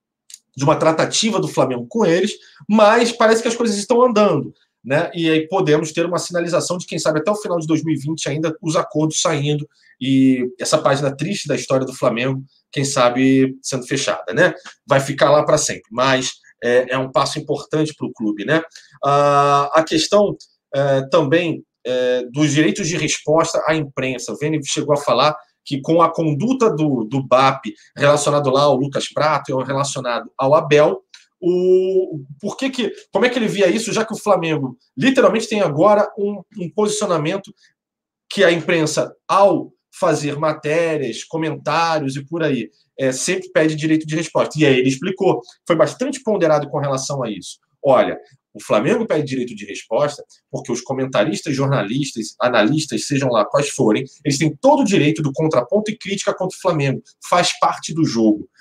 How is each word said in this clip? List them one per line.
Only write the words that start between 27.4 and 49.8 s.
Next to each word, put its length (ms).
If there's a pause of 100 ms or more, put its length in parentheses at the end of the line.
relacionado 540
lá 140
ao 120
Lucas 320
Prato 420
e 40
ao 80
relacionado 720
ao 200
Abel, 480 (360)
o, 800 (200)
por 180
que 140
que, 200 (220)
como 140
é 20
que 80
ele 100
via 200
isso, 260
já 100
que 100
o 40
Flamengo 580 (220)
literalmente 500
tem 140
agora 560
um, 240 (160)
um 100
posicionamento 840 (760)
que 160
a 80
imprensa, 640 (120)
ao 440 (220)
fazer 460
matérias, 840
comentários 920
e 100
por 160
aí, 300 (260)
é, 140
sempre 400
pede 240
direito 320
de 80
resposta. 420
E 80
aí 140
ele 100
explicou, 520 (260)
foi 80
bastante 480
ponderado 460
com 100
relação 440
a 60
isso. 300 (240)
"Olha, 340 (360)
o 80
Flamengo 460
pede 160
direito 320
de 100
resposta 560 (300)